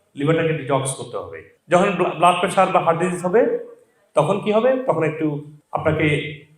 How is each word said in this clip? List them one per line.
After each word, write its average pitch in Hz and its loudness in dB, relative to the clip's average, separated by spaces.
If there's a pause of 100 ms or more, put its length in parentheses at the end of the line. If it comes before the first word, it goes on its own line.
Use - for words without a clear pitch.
(140)
লিভারটাকে 156 0
ডিটক্স 135 -2
করতে - -12
হবে। 85 -14 (140)
যখন 180 4
ব্লা-, 180 -2
ব্লাড 170 4
প্রেশার 190 2
বা 185 2
হার্ট 165 0
ডিজিজ 175 -2
হবে 220 0 (420)
তখন 170 2
কি 208 -2
হবে? 254 2
তখন 160 0
একটু 151 -4 (200)
আপনাকে 156 -2 (240)